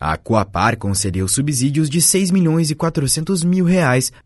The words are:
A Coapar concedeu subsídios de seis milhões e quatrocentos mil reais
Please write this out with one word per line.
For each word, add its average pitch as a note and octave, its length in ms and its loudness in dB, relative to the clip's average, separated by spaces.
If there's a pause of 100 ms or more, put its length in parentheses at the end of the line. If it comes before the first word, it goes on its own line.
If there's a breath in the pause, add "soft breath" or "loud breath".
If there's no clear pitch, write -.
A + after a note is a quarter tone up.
A D#2 140 -2
Coapar G#2 600 0
concedeu F#2+ 500 -2
subsídios C#3 640 0
de D#3+ 100 0
seis F#3+ 300 2
milhões E3 400 2
e D3+ 40 -2
quatrocentos D#3+ 680 -2
mil F3+ 220 2
reais C#3+ 440 2 (160 soft breath)